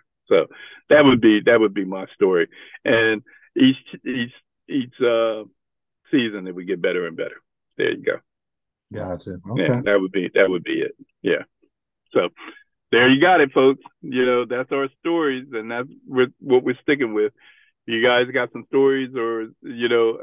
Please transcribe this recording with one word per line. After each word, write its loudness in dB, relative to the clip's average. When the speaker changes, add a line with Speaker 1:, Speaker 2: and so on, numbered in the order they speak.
Speaker 1:
So 2
that 8
would 4
be, 6
that 6
would 2
be -6
my -10
story. 2
And 0
each, 4
each, -6
each, -6
uh, 0
season -2
it -10
would -12
get -4
better -2
and -12
better. -10
There -2
you -10
go. -2
Speaker 2:
Gotcha. -12
Speaker 1:
Yeah, -2
Speaker 2:
Okay. 0
Speaker 1:
that 2
would -4
be, -4
that 4
would -4
be -6
it. -6
Yeah. -2
So 0
there 4
you 4
got 4
it, 2
folks. 2
You -2
know, 0
that's -8
our -4
stories, -4
and -8
that's -8
with 0
what 2
we're -4
sticking -2
with. 0
You -4
guys 2
got -4
some -14
stories, 0
or, -4
you -4
know, 2